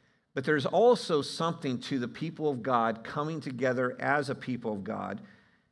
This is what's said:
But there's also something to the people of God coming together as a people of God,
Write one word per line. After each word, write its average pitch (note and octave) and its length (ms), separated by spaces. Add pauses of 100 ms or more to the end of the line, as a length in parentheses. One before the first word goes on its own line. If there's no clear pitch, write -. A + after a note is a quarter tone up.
(340)
But - 100
there's D3 220
also F3+ 560
something D#3+ 580
to C3+ 180
the A#2+ 100
people D#3 400
of B2+ 140
God A2+ 400
coming D3+ 380
together B2+ 580
as C3+ 320
a B2+ 40
people A#2 380
of G2 120
God, G2+ 360 (520)